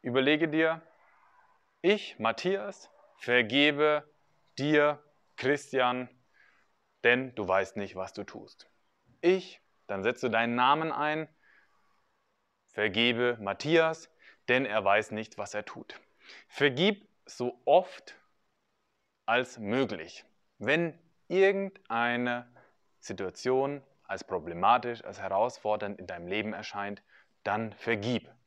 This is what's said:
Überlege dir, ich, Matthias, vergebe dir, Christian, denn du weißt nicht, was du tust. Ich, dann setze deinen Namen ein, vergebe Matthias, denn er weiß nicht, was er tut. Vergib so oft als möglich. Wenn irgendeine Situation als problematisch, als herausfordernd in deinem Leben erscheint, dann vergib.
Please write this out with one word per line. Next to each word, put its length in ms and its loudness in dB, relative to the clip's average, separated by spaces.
Überlege 460 2
dir, 340 0
ich, 380 0
Matthias, 720 -4
vergebe 920 2
dir, 440 4
Christian, 720 0
denn 320 2
du 140 -4
weißt 280 0
nicht, 200 -8
was 160 -8
du 100 -10
tust. 480 -16
Ich, 400 0
dann 160 -6
setze 280 0
deinen 240 2
Namen 380 2
ein, 360 -4
vergebe 720 0
Matthias, 720 0
denn 180 2
er 180 0
weiß 260 4
nicht, 280 -8
was 160 -8
er 100 -6
tut. 340 -16
Vergib 640 0
so 380 -6
oft 520 2
als 320 0
möglich. 680 -4
Wenn 400 -2
irgendeine 1200 0
Situation 840 -2
als 200 -8
problematisch, 760 0
als 160 -14
herausfordernd 800 -2
in 80 -14
deinem 200 -12
Leben 260 -4
erscheint, 500 -8
dann 300 -4
vergib. 580 -4